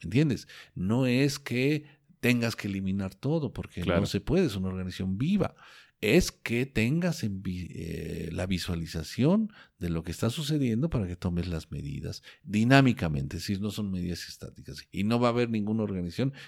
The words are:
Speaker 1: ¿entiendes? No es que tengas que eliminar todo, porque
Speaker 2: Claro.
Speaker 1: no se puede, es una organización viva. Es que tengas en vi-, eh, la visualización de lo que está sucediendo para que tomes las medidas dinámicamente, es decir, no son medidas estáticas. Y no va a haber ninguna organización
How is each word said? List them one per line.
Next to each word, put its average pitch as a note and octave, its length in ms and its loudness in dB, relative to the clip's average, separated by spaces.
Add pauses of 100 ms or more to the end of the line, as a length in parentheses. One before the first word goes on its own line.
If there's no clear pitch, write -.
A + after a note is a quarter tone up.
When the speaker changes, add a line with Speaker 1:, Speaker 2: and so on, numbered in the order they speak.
Speaker 1:
¿entiendes? A#2 460 2 (280)
No A2 320 2
es C3+ 320 2
que C#3 460 0 (340)
tengas A#2 360 2
que - 120 -6
eliminar G2 480 -2
todo, D3 380 -2
porque - 280 -8
Speaker 2:
Claro. F2 200 4
Speaker 1:
no G2+ 60 2
se G2+ 140 0
puede, F#3 260 2
es F#2+ 80 -2
una F#2+ 140 -2
organización F#2 480 -4
viva. F3 380 0 (440)
Es D3+ 320 4
que A#2+ 360 -2
tengas D#3 560 0
en G2 180 -2
vi-, F2+ 300 -4
eh, E2 600 -6
la F2+ 140 -2
visualización F#2 1040 0 (280)
de F2 100 -2
lo E2 140 -2
que E2+ 80 -6
está A2+ 180 0
sucediendo C#3+ 640 0
para G#2+ 160 -2
que F2 80 -6
tomes F2 320 -2
las E2 240 -6
medidas C#2+ 500 -8 (220)
dinámicamente, G#2 920 4
es E2 60 -6
decir, G2 180 -2
no G#2 100 -4
son G#2 200 -4
medidas F2+ 360 -4
estáticas. - 640 -14
Y G2+ 140 -2
no A#2 140 4
va A#2+ 100 4
a - 20 0
haber A#2+ 180 2
ninguna A2 340 0
organización G2 500 -2 (140)